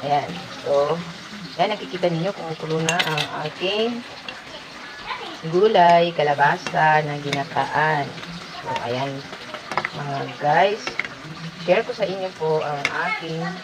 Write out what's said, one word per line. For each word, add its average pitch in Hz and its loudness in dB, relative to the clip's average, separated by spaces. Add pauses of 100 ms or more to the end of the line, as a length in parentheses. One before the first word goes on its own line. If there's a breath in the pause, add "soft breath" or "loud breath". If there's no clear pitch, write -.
Ayan. 143 2 (320)
So, 143 2 (560)
ayan, 196 2
nakikita 175 0
ninyo 170 0
kung 160 -6
kulo 160 0
na 165 2
ang 156 0 (260)
aking 220 -2 (1400)
gulay, 175 8
kalabasa 151 4
na 147 -4
ginataan. 143 0 (560)
So, - -10 (160)
ayan, 135 -4 (720)
mga 143 -4 (200)
guys. 190 4 (840)
Share 180 6
ko 233 -4
sa 220 0
inyo 190 -2
po 156 2
ang 147 -2 (280)
aking 160 -4 (240)